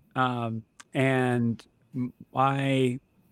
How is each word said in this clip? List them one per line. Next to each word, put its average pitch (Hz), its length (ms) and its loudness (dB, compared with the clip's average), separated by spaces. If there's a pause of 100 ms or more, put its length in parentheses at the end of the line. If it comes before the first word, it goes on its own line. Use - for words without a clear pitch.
(160)
um, 120 480 -2 (300)
and 123 720 0 (300)
m-, 123 180 -6 (200)
my 135 680 2 (320)